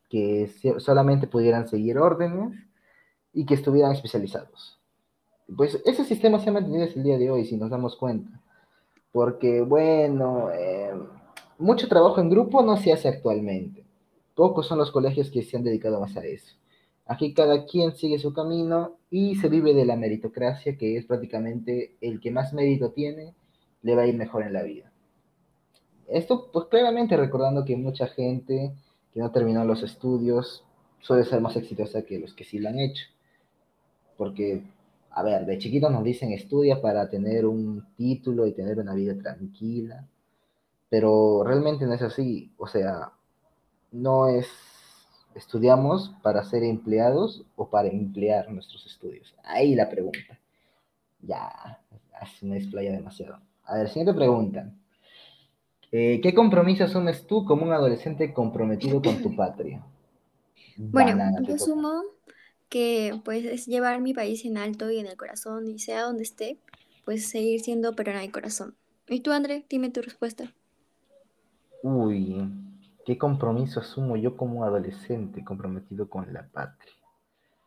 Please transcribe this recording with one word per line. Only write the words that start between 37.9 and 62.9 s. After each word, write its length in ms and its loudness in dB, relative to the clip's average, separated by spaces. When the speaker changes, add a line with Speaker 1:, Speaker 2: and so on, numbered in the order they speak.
Speaker 1:
título 520 -2
y 60 -2
tener 260 -4
una 160 -6
vida 200 -2
tranquila", 920 -10
pero 540 6
realmente 420 2
no 80 0
es 80 -2
así. 560 -4
O 80 -12
sea, 460 -4
no 360 2
es, 220 2
¿estudiamos 800 2
para 200 2
ser 200 -2
empleados 800 0
o 140 -8
para 180 2
emplear 640 -2
nuestros 360 -16
estudios? 560 -18
Ahí 320 2
la 140 2
pregunta. 500 -8
Ya, 580 -12
así 280 -16
me 100 -4
explaya 340 -6
demasiado. 480 -12
A 100 -4
ver, 100 0
siguiente 260 0
pregunta. 580 2
Eh, 300 2
¿qué 140 2
compromiso 480 4
asumes 420 -2
tú 200 -2
como 200 2
un 60 0
adolescente 600 0
comprometido 720 -2
con 220 0
tu 120 -4
patria? 480 -6
Speaker 2:
Bueno, 340 2
Speaker 1:
Banana, 280 0
Speaker 2:
yo 60 -4
Speaker 1:
te 80 -4
toca. 100 -4
Speaker 2:
asumo 400 -4
que, 540 -2